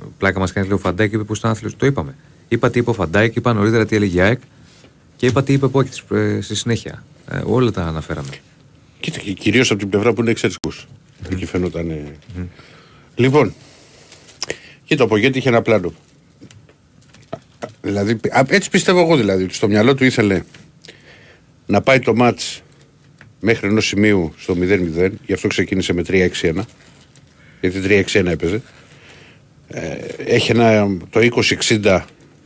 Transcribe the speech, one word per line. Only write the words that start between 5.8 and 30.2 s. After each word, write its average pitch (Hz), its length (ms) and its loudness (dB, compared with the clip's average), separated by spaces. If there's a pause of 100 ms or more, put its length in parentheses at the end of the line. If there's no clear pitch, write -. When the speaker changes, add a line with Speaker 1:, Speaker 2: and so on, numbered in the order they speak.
Speaker 1:
ε, 104 300 0
στη 104 140 -8
συνέχεια. - 480 -6 (280)
Ε, - 140 -6
όλα 117 260 2
τα 92 120 -4
αναφέραμε. 78 460 -6 (680)
Speaker 2:
Κοίτα, - 200 -8
και 101 120 -10
κυρίως 110 400 0
από 101 80 0
την 101 100 -6
πλευρά 104 240 2
που 113 80 -2
είναι 113 100 0
εξαιρετικούς. - 560 -6 (320)
Speaker 1:
Μμμ. - 160 -8
Speaker 2:
Εκεί 92 100 -6
φαινόταν, 85 440 -4
ε, 76 140 -8 (320)
Speaker 1:
Μμμ. 90 100 -8 (680)
Speaker 2:
Λοιπόν, 131 380 4 (1300)
κοίτα, 135 180 2
ο 110 40 4
Πογέτη 110 300 2
είχε 131 120 0
ένα 120 120 4
πλάνο. 101 320 0 (1900)
Δηλαδή, 101 300 -2 (200)
α, 135 180 4
έτσι 190 200 2
πιστεύω 185 300 2
εγώ 165 180 6
δηλαδή, 95 260 2
ότι 92 100 -4
στο - 140 0
μυαλό 107 280 4
του 135 80 0
ήθελε 104 400 2 (1200)
να 101 160 2
πάει 135 180 4
το 120 160 2
μάτς - 460 0 (800)
μέχρι 110 280 0
ενός 107 200 2
σημείου 98 500 2
στο - 180 -4
μηδέν 90 260 0
μηδέν, 90 440 -2
γι' 98 80 -4
αυτό 101 140 -4
ξεκίνησε 95 460 -2
με 87 100 -2
τρία 92 200 0
έξι - 240 -2
ένα. 80 180 -4 (960)
Γιατί 92 200 -4
τρία 98 160 2
έξι 95 220 0
ένα 90 120 0
έπαιζε. 87 300 -2 (1080)
Ε, 80 280 -10 (220)
έχει - 340 0